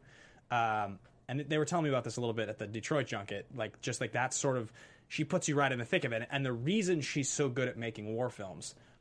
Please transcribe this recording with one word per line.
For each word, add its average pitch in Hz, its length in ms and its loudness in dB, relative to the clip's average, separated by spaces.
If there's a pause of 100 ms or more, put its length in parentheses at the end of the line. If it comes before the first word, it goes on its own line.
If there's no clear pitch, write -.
(500)
Um, 107 480 2 (280)
and 131 140 -2
they 147 180 0
were 151 60 4
telling 170 200 2
me 151 60 2
about 123 140 4
this 117 120 -6
a 123 40 -4
little 117 140 2
bit 107 160 0
at 107 80 -8
the 107 80 -4
Detroit 117 400 0
junket, 101 480 -4
like, 110 260 -4
just, - 200 -2
like, 120 120 -4
that 123 200 2
sort 131 240 2
of, 113 160 -4 (360)
she - 160 -2
puts 180 240 0
you 147 80 4
right 139 140 6
in 127 80 0
the 117 60 -2
thick 180 200 2
of 120 80 0
it. 113 180 -2
And 139 140 0
the 127 80 0
reason 175 500 2
she's 135 280 0
so 143 200 2
good 127 180 0
at 120 80 -6
making 110 380 -4
war 120 160 0
films 92 440 -10 (260)